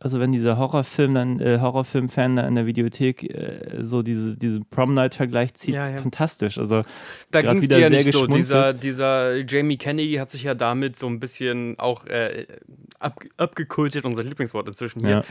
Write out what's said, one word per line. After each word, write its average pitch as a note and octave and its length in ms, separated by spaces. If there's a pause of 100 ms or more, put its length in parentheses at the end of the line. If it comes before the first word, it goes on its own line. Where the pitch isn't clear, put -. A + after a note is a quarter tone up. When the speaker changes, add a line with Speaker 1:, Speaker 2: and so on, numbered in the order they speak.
Speaker 1:
Also C3 180
wenn B2+ 140
dieser A#2 240
Horrorfilm C3+ 560
dann, B2+ 260
äh, A#2+ 220
Horrorfilm-Fan B2+ 760
da B2 100
in C3+ 100
der A#2 100
Videothek, A#2 580
äh, - 580
so A#2 200
diese, A2 360
diesen A2 280
Prom-Night-Vergleich B2+ 880
zieht, - 220
Speaker 2:
Ja, C#3 140
ja. C3+ 80
Speaker 1:
fantastisch. C3 600
Also A2 260 (480)
Speaker 2:
Da D#3+ 100
Speaker 1:
grad A#2+ 120
Speaker 2:
ging's G3 100
Speaker 1:
wieder - 140
Speaker 2:
dir E3+ 60
ja D#3 60
Speaker 1:
sehr C#3 100
Speaker 2:
nicht C#3+ 120
so. C#3 120
Speaker 1:
geschmunzelt. C3+ 600
Speaker 2:
Dieser, C3 540
dieser - 80
Jamie C#3+ 320
Kennedy D3+ 380
hat C3+ 140
sich B2+ 140
ja C#3 120
damit B2 440
so C3 80
ein A#2 140
bisschen A#2+ 580
auch, B2 280
äh, - 400 (520)
ab-, - 240 (140)
abgekultet, D3 680
unser A#2 200
Lieblingswort A#2+ 440
inzwischen A2+ 320
hier. A2 100
Speaker 1:
Ja. G#2 220